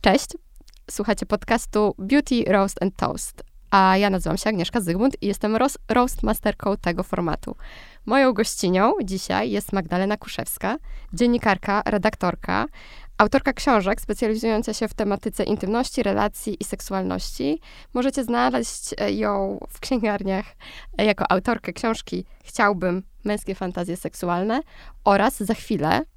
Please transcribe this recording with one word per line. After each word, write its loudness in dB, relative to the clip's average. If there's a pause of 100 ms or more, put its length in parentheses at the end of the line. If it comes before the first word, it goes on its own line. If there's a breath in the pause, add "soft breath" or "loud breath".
(120)
Cześć. 4 (640)
Słuchacie 0
podcastu 0
Beauty, 2
Roast 2
and -2
Toast. -6 (260)
A 6
ja 4
nazywam 0
się 0
Agnieszka 0
Zygmunt 0
i -2
jestem 0
roz-, 2 (120)
roastmasterką 0
tego -2
formatu. -4 (500 loud breath)
Moją 4
gościnią 2 (100)
dzisiaj -2
jest -2
Magdalena 0
Kuszewska, -6 (360 soft breath)
dziennikarka, 2
redaktorka, 0 (520 loud breath)
autorka 4
książek 2
specjalizująca 0
się -2
w -8
tematyce -2
intymności, -2
relacji -2
i -6
seksualności. -4 (320 loud breath)
Możecie 0
znaleźć, -2
e, 0
ją -2 (100)
w -18
księgarniach, -2 (520 loud breath)
e, 2
jako 2
autorkę 0
książki -4 (180 soft breath)
Chciałbym, 0 (200)
męskie -4
fantazje -6
seksualne -2 (420 loud breath)
oraz 4
za 0
chwilę 0 (140)